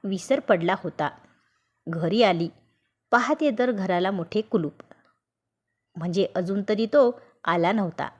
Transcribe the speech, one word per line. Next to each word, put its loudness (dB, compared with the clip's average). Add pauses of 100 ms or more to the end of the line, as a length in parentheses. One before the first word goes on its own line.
विसर -2
पडला 0
होता. -4 (760)
घरी 0
आली, 2 (640)
पाहते 2 (100)
तर 2
घराला 0
मोठे -4
कुलूप, -2 (1120)
म्हणजे -2
अजून -2
तरी 0
तो 4 (220)
आला 2
नव्हता. -2 (100)